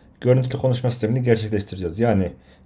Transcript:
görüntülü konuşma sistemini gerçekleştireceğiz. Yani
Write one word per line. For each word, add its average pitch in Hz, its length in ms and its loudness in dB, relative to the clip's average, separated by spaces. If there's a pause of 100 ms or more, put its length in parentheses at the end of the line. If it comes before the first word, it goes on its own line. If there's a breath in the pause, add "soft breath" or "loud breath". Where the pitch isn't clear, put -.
(220 soft breath)
görüntülü 127 360 2
konuşma 123 340 0
sistemini 120 320 -2
gerçekleştireceğiz. 101 760 -2
Yani 101 340 2 (320 soft breath)